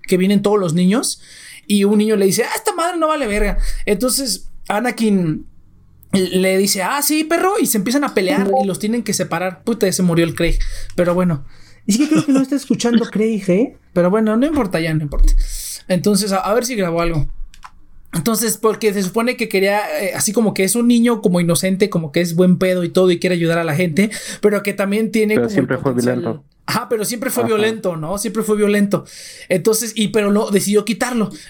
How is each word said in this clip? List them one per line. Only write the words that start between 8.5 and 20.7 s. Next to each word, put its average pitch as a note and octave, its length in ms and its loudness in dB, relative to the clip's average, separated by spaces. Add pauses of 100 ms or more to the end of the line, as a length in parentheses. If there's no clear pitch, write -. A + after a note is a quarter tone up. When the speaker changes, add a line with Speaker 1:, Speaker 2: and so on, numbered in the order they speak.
Speaker 1:
y - 20 0
los F3+ 140 -4
tienen A3 240 -2
que G#3+ 100 -6
separar. F3 500 -4
Puta, A3+ 240 -2
ya F3+ 40 0
se F#3 120 -2
murió E3+ 200 4
el E3 120 -2
Craig. E3+ 220 2 (380)
Pero F3 180 2
bueno, F3 300 0 (420)
es G3+ 120 2
que D4+ 100 2
creo D#4 180 2
que C#4+ 60 0
no C4+ 100 4
está C4+ 140 -2
escuchando A#3+ 560 0
Craig, A3 380 -2
¿eh? G3+ 280 0 (140)
Pero F3 180 2
bueno, A3 280 2
no B3+ 100 2
importa, A3 320 0
ya D#3+ 140 -2
no D#3 100 0
importa. C#3+ 300 4 (560)
Entonces, F#3+ 420 2
a, G3 60 0
a G3 160 -2
ver A#3+ 120 0
si B3+ 100 -4
grabó E3+ 260 -2
algo. E3 260 0 (840)
Entonces, G#3+ 440 -2
porque G#3+ 360 0
se G3+ 100 -2
supone A3+ 320 -2
que A3+ 140 -4
quería, G3+ 320 2 (200)
eh, F#3+ 140 -4
así - 160 -2
como G#3 220 2
que F#3+ 100 0
es F#3+ 120 0